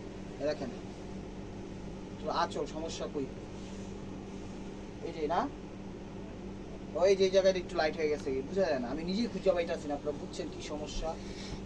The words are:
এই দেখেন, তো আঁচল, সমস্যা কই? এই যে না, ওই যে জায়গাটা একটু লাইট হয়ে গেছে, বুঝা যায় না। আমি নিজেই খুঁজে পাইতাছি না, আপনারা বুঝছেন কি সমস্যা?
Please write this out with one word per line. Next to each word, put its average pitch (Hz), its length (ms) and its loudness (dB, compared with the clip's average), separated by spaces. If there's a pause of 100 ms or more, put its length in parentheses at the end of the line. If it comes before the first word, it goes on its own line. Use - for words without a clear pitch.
(400)
এই 139 100 0
দেখেন, - 200 -2 (1500)
তো - 80 -4 (160)
আঁচল, 160 220 0 (100)
সমস্যা 156 400 -4
কই? 139 120 0 (1800)
এই 170 100 -4
যে 160 60 0 (120)
না, 190 60 6 (1600)
ওই 196 180 10
যে 190 140 10
জায়গাটা 190 280 8
একটু 180 180 -6
লাইট 156 180 6
হয়ে 151 140 4
গেছে, 147 160 0 (200)
বুঝা 190 220 4
যায় 135 140 4
না। 120 100 -2
আমি 160 140 -2
নিজেই 208 240 2
খুঁজে 190 240 4
পাইতাছি 165 320 0
না, 143 100 0
আপনারা 147 220 0
বুঝছেন 170 340 -4
কি 151 60 -8 (120)
সমস্যা? 151 360 -2 (580)